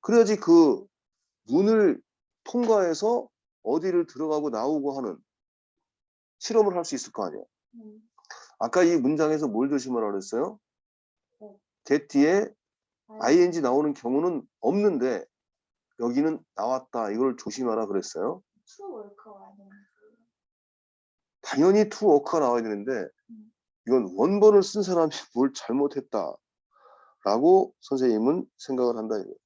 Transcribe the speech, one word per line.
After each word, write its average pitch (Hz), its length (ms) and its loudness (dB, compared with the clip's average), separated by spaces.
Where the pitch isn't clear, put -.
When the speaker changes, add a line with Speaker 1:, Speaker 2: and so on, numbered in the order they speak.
Speaker 1:
그래야지 220 360 4
그 165 480 6
문을 196 580 2
통과해서 220 880 -2
어디를 165 440 -2
들어가고 151 420 -4
나오고 139 480 -4
하는 107 200 -8
실험을 214 360 0
할 170 80 -4
수 143 120 -8
있을 - 180 -10
거 104 120 -6
아니에요. 53 200 -12
Speaker 2:
음. 214 260 -20
Speaker 1:
아까 180 240 0
이 170 140 4
문장에서 151 500 0
뭘 117 220 -2
조심하라 123 420 -4
그랬어요? 117 480 -6
Speaker 2:
네. 214 80 -20
Speaker 1:
get 143 240 0
뒤에 160 380 2
Speaker 2:
아이. 214 140 -20
Speaker 1:
아이엔지 170 400 2
나오는 143 320 0
경우는 143 540 -4
없는데 143 640 0
여기는 135 440 -2
나왔다. 113 560 -6
이걸 120 260 -2
조심하라 113 500 -4
그랬어요. 101 540 -6
Speaker 2:
To 392 80 -18
work 208 180 -18
아니에요? 196 440 -20
Speaker 1:
당연히 196 480 2
to 208 200 -2
work가 147 300 2
나와야 120 240 0
되는데 107 280 -6
Speaker 2:
음. 214 220 -20
Speaker 1:
이건 113 280 0
원본을 196 480 6
쓴 202 200 -4
사람이 170 260 0
<laughs> - 260 -14
뭘 135 180 0
잘못했다라고 135 840 -6
선생님은 127 640 0
생각을 123 400 -4
한다 110 200 -6
이거예요. 98 180 -12